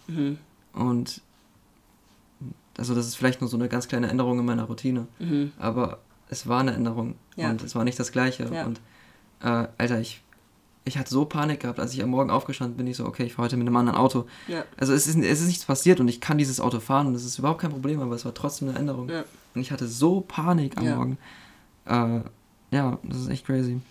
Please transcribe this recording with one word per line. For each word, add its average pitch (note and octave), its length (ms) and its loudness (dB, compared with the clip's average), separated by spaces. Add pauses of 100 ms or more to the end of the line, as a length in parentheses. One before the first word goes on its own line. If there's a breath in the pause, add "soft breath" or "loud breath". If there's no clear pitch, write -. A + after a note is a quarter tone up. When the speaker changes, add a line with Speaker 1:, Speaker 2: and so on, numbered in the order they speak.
Speaker 1:
Mhm. D3+ 300 -2 (360)
Speaker 2:
Und A#2+ 460 -2 (1600)
also A#2+ 160 -2
das A#2+ 120 2
ist A#2 100 -8
vielleicht B2+ 240 0
nur B2 100 0
so A#2 60 -2
eine A#2+ 120 0
ganz B2 200 -2
kleine A#2+ 200 0
Änderung B2 320 2
in A#2+ 60 0
meiner A#2 180 0
Routine, A#2+ 420 -2 (120)
Speaker 1:
Mhm. C#3+ 400 -2
Speaker 2:
aber A#2 400 -2 (300)
es B2+ 200 -8
war B2 120 2
eine C3 120 2
Änderung A#2 420 -2 (220)
Speaker 1:
Ja. A#2 140 0
Speaker 2:
und A2 120 -2
es A#2+ 120 -10
war A#2 100 0
nicht B2 160 -2
das A#2+ 120 -4
Gleiche. B2+ 400 0
Speaker 1:
Ja. D#3+ 120 -4
Speaker 2:
Und, A#2 160 -6 (640 soft breath)
äh, A#2 240 2 (100)
Alter, A#2+ 240 2
ich, - 220 -8 (640)
ich C3 120 -6
hatte C3 140 -4
so C#3 160 4
Panik D3+ 340 -2
gehabt, A#2+ 180 -6
als B2 140 -4
ich C3 100 -4
am A#2+ 80 0
Morgen C3 200 2
aufgestanden B2 480 -2
bin, B2 80 -2
ich B2+ 100 -4
so, A#2+ 80 -6
„Okay, A#2+ 200 -4
ich A#2+ 100 -6
fahr A#2+ 100 0
heute B2 140 0
mit A#2+ 80 2
einem A#2+ 100 4
anderen A#2+ 220 4
Auto.“ B2+ 280 4 (220 loud breath)
Speaker 1:
Ja. E3+ 160 -4 (140)
Speaker 2:
Also C3+ 160 4
es C#3+ 120 4
ist, D#3+ 120 2
es D3 240 4
ist E3+ 60 2
nichts F3 180 0
passiert D3 340 6
und B2 80 6
ich A#2+ 120 -2
kann D3+ 180 2
dieses C3+ 220 2
Auto A#2 200 0
fahren C#3 280 2
und B2+ 60 2
es A#2+ 120 -4
ist A#2+ 120 -6
überhaupt D#3 220 0
kein E3 100 -2
Problem, C#3+ 300 -2
aber B2 140 -2
es A#2+ 100 -8
war A#2+ 80 -4
trotzdem C#3+ 380 -6
eine C3 80 -6
Änderung. C3+ 320 -4
Speaker 1:
Ja. D#3+ 140 -6 (300)
Speaker 2:
Und B2 60 -4
ich C3 100 -6
hatte C3 160 -4
so D#3 360 4
Panik D#3+ 560 0
am A#2+ 60 0
Speaker 1:
Ja. B2 120 2
Speaker 2:
Morgen. B2+ 220 -2 (680 loud breath)
Äh, A#2 360 2 (520)
ja, C3+ 320 2
das B2+ 140 -6
ist B2+ 100 -6
echt C3 180 -4
crazy. B2+ 340 0 (100)